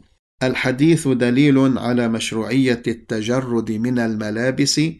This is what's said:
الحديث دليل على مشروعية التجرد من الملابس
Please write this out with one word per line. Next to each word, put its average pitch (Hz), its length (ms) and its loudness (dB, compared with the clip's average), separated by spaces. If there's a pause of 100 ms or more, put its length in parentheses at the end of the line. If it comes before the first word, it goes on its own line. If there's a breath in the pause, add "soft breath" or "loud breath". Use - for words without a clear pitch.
(440)
الحديث 131 640 2
دليل 131 720 4
على 120 300 -2
مشروعية 113 800 -2
التجرد 117 840 -4
من 120 280 -2
الملابس 117 840 -2 (180)